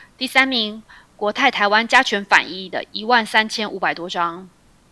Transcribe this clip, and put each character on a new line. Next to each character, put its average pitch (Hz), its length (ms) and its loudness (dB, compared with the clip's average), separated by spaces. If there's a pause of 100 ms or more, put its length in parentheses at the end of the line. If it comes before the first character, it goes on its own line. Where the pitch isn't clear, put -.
(160)
第 262 100 -8
三 262 220 2
名 220 340 -4 (320)
国 208 160 -2
泰 254 200 2
台 208 180 0
湾 214 180 2
加 254 160 4
权 202 220 -2
反 170 260 4
一 190 200 -12
的 - 220 -6
一 202 120 -10
万 226 220 2
三 220 200 2
千 214 240 -6
五 196 80 -8
百 175 140 -2
多 170 160 -10
张。 175 400 -6 (440)